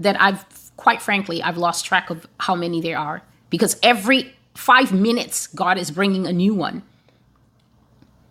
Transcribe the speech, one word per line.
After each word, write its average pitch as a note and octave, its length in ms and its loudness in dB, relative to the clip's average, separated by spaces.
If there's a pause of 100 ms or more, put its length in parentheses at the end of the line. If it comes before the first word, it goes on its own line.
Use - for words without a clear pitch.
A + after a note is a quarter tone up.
that G3 180 2
I've, F#3+ 280 2 (320)
quite - 240 2
frankly, F#3+ 400 -2
I've E3+ 160 -4
lost E3+ 260 -2
track F3+ 240 0
of E3 180 -10 (120)
how - 160 -2
many F3 260 -2
there E3 180 -6
are, D#3 240 -8 (280)
because F3+ 320 0
every A3+ 520 2 (200)
five C4 380 4
minutes, A3 540 -2
God F#3 320 -2
is F3+ 120 -6
bringing F#3+ 360 0
a E3 60 -4
new F#3 200 2
one. F#3 300 -4 (1500)